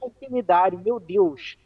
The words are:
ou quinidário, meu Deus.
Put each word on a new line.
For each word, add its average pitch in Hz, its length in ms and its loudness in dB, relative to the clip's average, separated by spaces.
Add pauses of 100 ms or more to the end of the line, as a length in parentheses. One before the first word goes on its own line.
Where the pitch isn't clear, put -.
ou 247 60 -10
quinidário, 202 680 0
meu 220 220 -2
Deus. 175 640 0